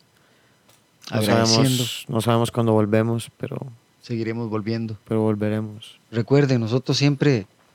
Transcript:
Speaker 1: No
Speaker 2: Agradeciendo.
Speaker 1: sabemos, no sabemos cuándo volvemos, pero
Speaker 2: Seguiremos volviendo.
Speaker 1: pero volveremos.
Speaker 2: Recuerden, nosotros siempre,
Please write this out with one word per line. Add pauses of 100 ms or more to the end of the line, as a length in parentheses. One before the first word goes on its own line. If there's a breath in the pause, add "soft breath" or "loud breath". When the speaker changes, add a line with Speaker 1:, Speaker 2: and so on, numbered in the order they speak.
(1120 soft breath)
Speaker 1:
No
Speaker 2:
Agradeciendo.
Speaker 1:
sabemos,
no
sabemos
cuándo
volvemos,
pero (420)
Speaker 2:
Seguiremos
volviendo. (100)
Speaker 1:
pero
volveremos. (120)
Speaker 2:
Recuerden,
nosotros
siempre, (280)